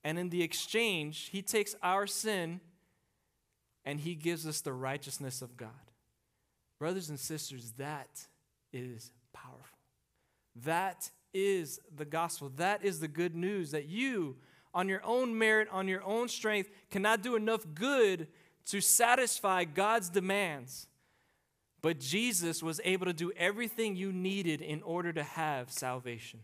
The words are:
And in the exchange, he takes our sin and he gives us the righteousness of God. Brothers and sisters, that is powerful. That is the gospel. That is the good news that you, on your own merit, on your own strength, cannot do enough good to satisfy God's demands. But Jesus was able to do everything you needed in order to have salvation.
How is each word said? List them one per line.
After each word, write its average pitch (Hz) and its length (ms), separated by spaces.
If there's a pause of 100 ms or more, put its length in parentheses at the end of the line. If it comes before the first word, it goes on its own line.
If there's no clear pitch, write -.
And 156 140
in 180 120
the 175 120
exchange, 165 880
he 196 100
takes 208 400
our 190 240
sin 185 540 (1200)
and 143 160
he 170 140
gives 160 320
us 151 140
the 139 120
righteousness 131 720
of 120 140
God. 110 140 (1080)
Brothers 170 300
and 147 100
sisters, 131 600
that 139 480 (460)
is 123 400 (200)
powerful. - 460 (880)
That 170 460 (240)
is 190 460 (140)
the 151 100
gospel. 156 520
That 196 280
is 180 160
the 160 80
good 165 260
news 180 380
that 147 140
you, 190 500 (380)
on 180 140
your 190 160
own 240 320
merit, 220 340
on 190 180
your 190 160
own 226 240
strength, 208 420 (200)
cannot 208 320
do 247 140
enough 220 280 (100)
good 196 540 (380)
to 202 140
satisfy 226 840
God's 190 440
demands. 180 800 (960)
But 160 200
Jesus 175 640
was 160 220
able 185 220
to 180 60
do 170 240
everything 208 600
you 190 160
needed 185 480
in 151 220
order 170 300
to 160 100
have 143 480
salvation. 123 720